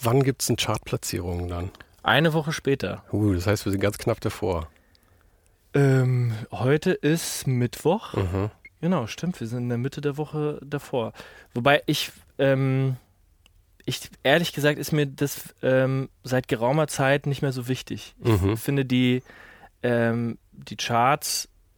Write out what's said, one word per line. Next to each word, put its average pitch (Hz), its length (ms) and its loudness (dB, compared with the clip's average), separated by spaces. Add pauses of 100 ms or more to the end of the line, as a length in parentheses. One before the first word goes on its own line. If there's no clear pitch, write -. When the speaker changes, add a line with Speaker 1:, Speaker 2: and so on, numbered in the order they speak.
Speaker 1:
wann 123 220 4
gibt's 131 240 -2
denn 113 100 0
Chartplatzierungen 90 920 -4
dann? 87 240 -6 (320)
Speaker 2:
Eine 147 300 2
Woche 160 180 -2
später. 101 600 -2
Speaker 1:
Uh, 104 220 2
das 90 140 0
heißt, 101 180 0
wir 101 60 0
sind 78 100 -2
ganz 98 160 0
knapp - 240 -2
davor. 90 460 -4 (1040)
Speaker 2:
Ähm, 127 600 4 (180)
heute 147 400 2
ist - 560 -2
Mittwoch. 131 640 0
Speaker 1:
Mhm. 98 380 0 (300)
Speaker 2:
Genau, 156 260 0
stimmt, - 320 -6
wir 117 80 -6
sind 123 120 -6
in 120 100 -4
der 120 80 0
Mitte 135 240 -4
der 143 160 -4
Woche 151 460 -4
davor. 135 500 -4 (400)
Wobei 139 320 4
ich, - 260 -2 (260)
ähm, 135 600 2 (880)
ich, - 240 -6 (140)
ehrlich 160 300 2
gesagt, 147 240 2
ist - 140 -6
mir 147 160 2
das, - 540 -6
ähm, 131 480 2 (140)
seit 127 240 0
geraumer 135 400 2
Zeit 139 380 2
nicht 139 160 -2
mehr 139 120 0
so 123 140 -6
wichtig. - 560 -6
Ich 107 180 6
Speaker 1:
Mhm. 98 160 2
Speaker 2:
finde, 139 280 0
die, 127 380 2 (580)
ähm, 117 560 0 (140)
die - 260 -16
Charts 123 720 0 (280)